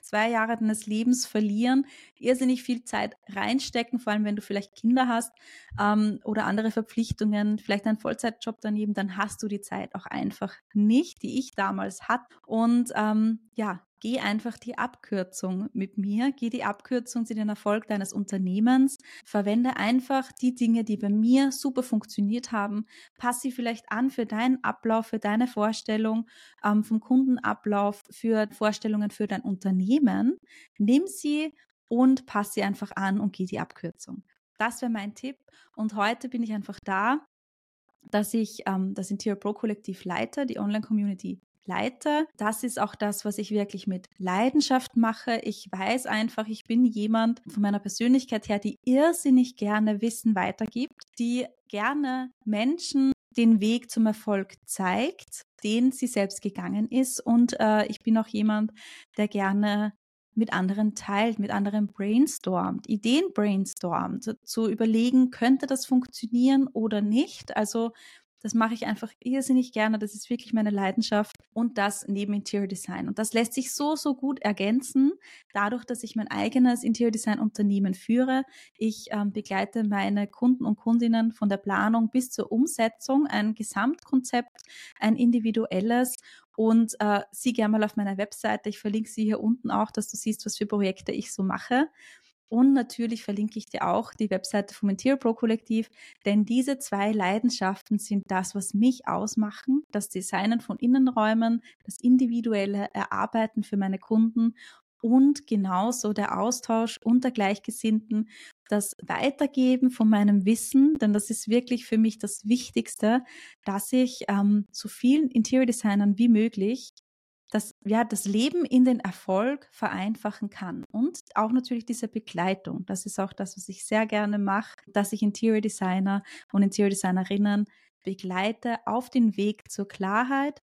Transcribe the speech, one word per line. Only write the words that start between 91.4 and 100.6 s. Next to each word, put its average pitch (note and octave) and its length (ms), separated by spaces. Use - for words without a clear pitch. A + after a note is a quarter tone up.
mache. A3 460
Und C4 260
natürlich A#3 500
verlinke G#3 340
ich - 80
dir - 220
auch G3+ 260
die G#3+ 160
Webseite G3 420
vom - 160
Interior B3+ 300
Pro A3+ 160
Kollektiv, A3 540
denn G#3 200
diese C4 340
zwei G3+ 320
Leidenschaften G#3 880
sind G3+ 300
das, - 260
was G3 180
mich B3 360
ausmachen, G#3+ 800
das G3+ 180
Designen G3 520